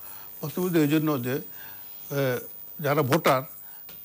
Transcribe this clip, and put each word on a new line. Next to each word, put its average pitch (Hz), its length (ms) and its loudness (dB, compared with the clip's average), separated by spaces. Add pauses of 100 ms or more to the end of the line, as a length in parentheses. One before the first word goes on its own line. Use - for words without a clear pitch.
(400)
প্রস্তাবিত 175 340 -2
এই 156 140 6
জন্য 151 360 2
যে, 127 100 -2
আহ, - 1040 -4 (400)
যারা 147 220 2
ভোটার, 143 400 4 (640)